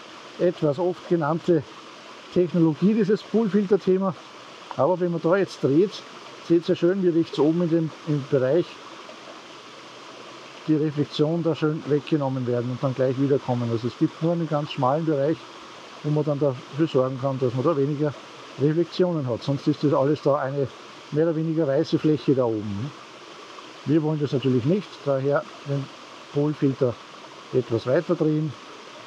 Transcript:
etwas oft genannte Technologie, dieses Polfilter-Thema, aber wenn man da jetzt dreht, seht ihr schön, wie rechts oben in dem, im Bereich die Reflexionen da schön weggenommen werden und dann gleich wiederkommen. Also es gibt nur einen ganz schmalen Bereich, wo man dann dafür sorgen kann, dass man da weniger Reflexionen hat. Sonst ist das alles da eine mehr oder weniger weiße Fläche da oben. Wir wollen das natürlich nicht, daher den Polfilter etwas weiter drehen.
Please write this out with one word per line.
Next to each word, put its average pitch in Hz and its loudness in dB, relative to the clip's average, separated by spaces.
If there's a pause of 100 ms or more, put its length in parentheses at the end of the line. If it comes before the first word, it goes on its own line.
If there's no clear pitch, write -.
(380)
etwas 165 2
oft 180 -2
genannte 165 2 (680)
Technologie, 170 4
dieses 208 2
Polfilter-Thema, 190 2 (640)
aber 165 2
wenn 180 0
man 165 -2
da 165 4
jetzt - -2
dreht, 156 4 (560)
seht 170 4
ihr 175 2
schön, 185 2
wie 180 4
rechts 160 2
oben 160 4
in 170 0
dem, 165 2 (160)
im 147 0
Bereich 143 4 (2000)
die 156 6
Reflexionen 151 0
da 156 2
schön 151 0
weggenommen 139 0
werden 120 0
und 123 -4
dann 135 0
gleich 131 0
wiederkommen. 127 2
Also 117 -2
es - -6
gibt - 0
nur 165 2
einen 170 -2
ganz 147 -2
schmalen 143 2
Bereich, 156 2 (640)
wo 151 -2
man 151 2
dann 147 0
dafür 139 0
sorgen 131 2
kann, 135 0
dass 123 2
man 127 0
da 160 4
weniger 143 0 (480)
Reflexionen 165 2
hat. 110 -2
Sonst 139 -2
ist 151 0
das 143 4
alles 143 2
da 143 4
eine 139 -2 (440)
mehr 151 2
oder 165 2
weniger 160 0
weiße 151 2
Fläche 151 2
da 127 4
oben. 110 -2 (920)
Wir 151 4
wollen 151 0
das 143 0
natürlich 127 2
nicht, 180 2 (160)
daher 139 2 (240)
den 139 -2 (500)
Polfilter 143 2 (580)
etwas 120 0
weiter 160 2
drehen. 156 0 (540)